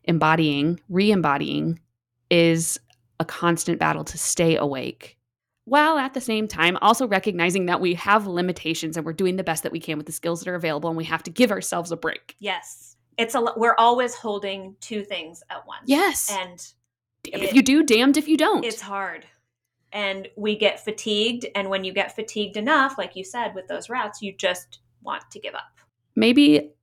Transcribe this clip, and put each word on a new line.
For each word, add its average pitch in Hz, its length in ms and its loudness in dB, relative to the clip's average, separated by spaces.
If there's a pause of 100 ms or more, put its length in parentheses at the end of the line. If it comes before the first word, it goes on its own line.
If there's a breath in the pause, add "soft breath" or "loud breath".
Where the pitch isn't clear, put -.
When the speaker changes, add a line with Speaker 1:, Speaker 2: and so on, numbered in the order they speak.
Speaker 1:
embodying, 156 720 2 (100)
re-embodying 160 920 2 (500)
is 165 480 4 (420)
a 160 40 -4
constant 170 560 -2
battle 156 240 0
to - 140 -12
stay 165 380 2
awake. 131 600 -4 (480)
While 302 340 4
at 269 160 -4
the 254 60 -6
same 220 280 -2
time 330 320 2
also 233 260 4
recognizing 185 600 0
that 175 140 0
we 175 140 2
have 202 320 2
limitations 175 680 -4
and 160 80 -4
we're 160 80 -6
doing 180 240 0
the 190 80 -4
best 165 200 -4
that - 80 -6
we 165 80 -6
can 156 180 -6
with 151 80 -10
the 160 60 -14
skills 170 280 -4
that - 100 -12
are 180 40 -4
available 165 340 -2
and 165 80 -4
we 165 80 -6
have 165 200 -2
to 180 60 -12
give 226 200 4
ourselves 175 420 -4
a 160 40 -4
break. - 420 -8
Speaker 2:
Yes. - 580 -10 (220)
It's 226 160 -2
a 254 60 0
lo-, 233 160 0
we're 226 200 4
always 240 380 4
holding 196 640 -8
two 208 240 -6
things 170 460 -10
at - 160 -14
once. - 200 -16
Speaker 1:
Yes. 294 460 0
Speaker 2:
And 180 240 -8 (680)
Speaker 1:
Damned - 200 -10
if 190 60 0
Speaker 2:
it 220 60 -2
Speaker 1:
you 262 60 4
do, 285 200 4
damned 262 340 4
if 302 120 -2
you 311 100 2
don't. 359 260 0
Speaker 2:
It's 440 160 -8
hard. 196 460 -10 (680)
And 196 440 -6
we 214 200 -2
get 208 260 2
fatigued. 214 720 -4
And 196 140 -4
when 190 160 -2
you 185 80 -6
get 196 220 -2
fatigued 214 420 -6
enough, 269 400 2
like 180 200 -8
you 185 80 -10
said, 220 300 -8
with 185 140 -12
those 170 220 -10
routes, 226 320 -6
you 196 120 -8
just - 440 -4 (240)
want - 300 -8
to 208 80 -18
give - 140 -12
up. - 260 -16 (360)
Speaker 1:
Maybe 240 540 6 (120)